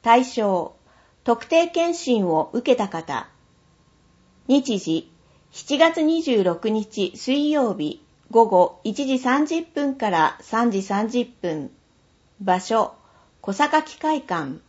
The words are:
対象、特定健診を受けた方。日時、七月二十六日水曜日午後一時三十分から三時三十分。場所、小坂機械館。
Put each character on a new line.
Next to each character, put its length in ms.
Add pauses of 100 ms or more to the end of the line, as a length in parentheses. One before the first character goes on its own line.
対 240
象、 500 (500)
特 220
定 200
健 260
診 360
を 260
受 180
け 40
た 120
方。 400 (1160)
日 320
時、 320 (420)
七 260
月 240
二 200
十 220
六 260
日 460
水 340
曜 240
日 260 (300)
午 160
後 380
一 200
時 140
三 280
十 160
分 340
か 140
ら 320
三 280
時 100
三 280
十 160
分。 480 (680)
場 200
所、 340 (460)
小 120
坂 300
機 160
械 240
館。 460